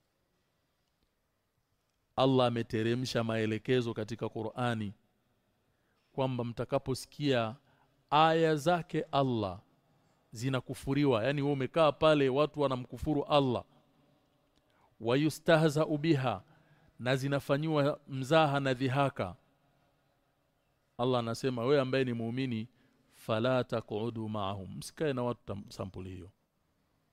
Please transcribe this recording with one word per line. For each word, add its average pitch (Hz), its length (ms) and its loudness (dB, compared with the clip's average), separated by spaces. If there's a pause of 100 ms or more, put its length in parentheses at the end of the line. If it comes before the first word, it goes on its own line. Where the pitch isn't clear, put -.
(2250)
Allah 127 300 6
ameteremsha 117 800 -2
maelekezo 113 680 -2
katika 110 340 -8
Qur'ani 110 640 -4 (1200)
kwamba 131 320 -4
mtakaposikia 123 1120 -4 (540)
aya 160 460 4
zake 156 560 -2
Allah 113 480 0 (720)
zinakufuriwa, 131 920 0
yani 143 180 -2
wewe 143 100 0
umekaa 143 400 2
pale 151 360 4
watu 143 320 0
wanamkufuru 135 640 -2
Allah, 135 400 4 (1400)
"wa 113 160 2
yustahza'u 156 840 2
biha", 135 440 0 (560)
na 123 180 0
zinafanyiwa 143 920 0
mzaha 139 520 2
na 135 140 0
dhihaka. 127 600 -2 (1600)
Allah 123 220 2
anasema, 117 440 -4
wewe 139 160 4
ambaye 131 240 0
ni 123 80 -4
muumini, 117 560 -4 (460)
"fala 123 500 0
taq'udu 113 640 -6
ma'ahum", 101 480 -6
msikae - 360 -4
na 123 100 -4
watu 120 240 -4
tam-, 104 240 -10
sampuli 95 400 -10
hiyo. 90 200 -16 (840)